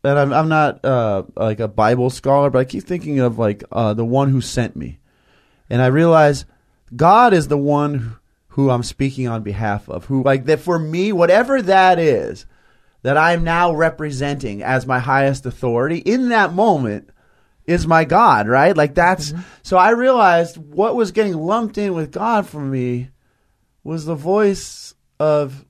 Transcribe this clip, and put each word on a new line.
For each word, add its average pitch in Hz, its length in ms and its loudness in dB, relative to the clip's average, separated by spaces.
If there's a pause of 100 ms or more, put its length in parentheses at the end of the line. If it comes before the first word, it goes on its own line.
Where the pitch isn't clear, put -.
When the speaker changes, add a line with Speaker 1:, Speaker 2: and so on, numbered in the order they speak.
Speaker 1:
and 139 160 2
I'm, 143 140 0
I'm 156 160 2
not, 156 380 0
uh, 113 380 0 (120)
like, 110 240 -2
a 113 80 -4
Bible 117 400 0
scholar, 139 400 0
but 127 120 2
I 131 40 0
keep - 200 -8
thinking 151 360 -4
of, 120 180 0
like, 104 320 -2
uh, 110 220 -2
the 113 140 -4
one 135 240 0
who 135 100 0
sent 120 340 -6
me, 76 260 -14 (680)
and 120 140 0
I 127 60 2
realize 151 580 4 (500)
God 196 380 6
is 151 140 0
the 147 100 0
one 143 560 -2 (340)
who 139 220 0
I'm 123 140 0
speaking 131 440 -6
on 113 140 -6
behalf 104 480 -6
of, 87 160 -10
who, 135 160 -2
like, 135 240 0
that 156 140 0
for 170 180 -2
me, 170 340 -4
whatever 208 480 2
that 185 380 4
is, 143 480 -2 (580)
that 135 120 0
I'm 170 260 2
now 170 300 0
representing 143 880 -4
as 127 240 -2
my 127 140 -2
highest 135 440 0
authority 127 540 -4
in 247 300 -2
that 214 240 0
moment 156 580 -2 (560)
is 170 180 -2
my 160 200 2
God, 151 420 4
right? 143 300 4
Like, 151 180 0
that's, 170 380 0
Speaker 2:
Mm-hmm. 170 80 -12 (220)
Speaker 1:
so - 140 -2
I 185 140 6
realized 226 680 2
what 165 380 -4
was 226 160 0
getting 202 240 -2
lumped 202 440 -4
in 202 160 -4
with 156 180 -8
God 214 340 -2
for 151 140 -14
me 127 500 -6 (720)
was 160 220 -10
the 165 100 -6
voice 190 800 -2 (240)
of 147 520 -2